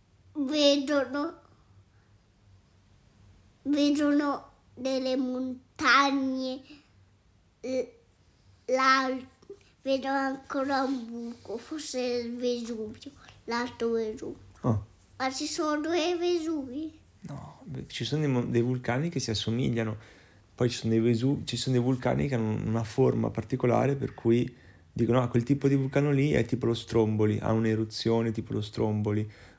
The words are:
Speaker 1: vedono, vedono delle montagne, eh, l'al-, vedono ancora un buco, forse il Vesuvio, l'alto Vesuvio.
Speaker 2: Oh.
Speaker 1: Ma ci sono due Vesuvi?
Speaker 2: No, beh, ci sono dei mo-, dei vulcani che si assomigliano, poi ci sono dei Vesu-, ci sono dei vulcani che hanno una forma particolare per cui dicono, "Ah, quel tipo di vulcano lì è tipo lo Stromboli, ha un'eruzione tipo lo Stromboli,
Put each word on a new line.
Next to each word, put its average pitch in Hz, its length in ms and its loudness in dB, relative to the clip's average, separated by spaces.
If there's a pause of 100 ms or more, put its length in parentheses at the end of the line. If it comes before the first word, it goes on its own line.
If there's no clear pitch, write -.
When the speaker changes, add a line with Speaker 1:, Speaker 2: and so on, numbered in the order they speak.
(340)
Speaker 1:
vedono, 285 1080 0 (2250)
vedono 285 880 2 (220)
delle 262 440 -2
montagne, 262 1400 0 (1000)
eh, 254 400 -6 (680)
l'al-, 262 600 2 (540)
vedono 269 360 0
ancora 269 680 -2
un 262 220 -2
buco, 233 520 -10
forse 285 440 -6
il 240 360 -4
Vesuvio, 240 760 -6 (320)
l'alto 233 480 -4
Vesuvio. 226 460 -6 (240)
Speaker 2:
Oh. 110 240 0 (320)
Speaker 1:
Ma 262 140 -2
ci 285 160 -6
sono 302 340 0
due 339 360 0
Vesuvi? 320 800 -4 (240)
Speaker 2:
No, - 440 -14
beh, 131 220 -10
ci - 180 -6
sono 151 160 0
dei 143 100 2
mo-, 123 140 2
dei 117 160 2
vulcani 127 480 -2
che 143 100 -4
si - 100 -4
assomigliano, 113 680 -2 (580)
poi 123 140 2
ci - 80 -6
sono 113 160 -2
dei 113 80 4
Vesu-, 120 420 2
ci - 140 -4
sono 131 180 0
dei 120 80 4
vulcani 127 460 0
che 131 60 -2
hanno 107 300 0
una 113 180 0
forma 117 460 2
particolare 120 640 0
per 135 180 -6
cui 117 420 2 (360)
dicono, 120 300 2
"Ah, 123 60 0
quel 120 160 2
tipo 139 240 2
di 139 80 4
vulcano 139 360 2
lì 143 200 4
è 123 140 2
tipo 120 220 -2
lo 117 60 2
Stromboli, 110 680 2
ha 107 100 0
un'eruzione 113 800 0
tipo 110 220 -6
lo 110 80 -2
Stromboli, 107 680 0 (300)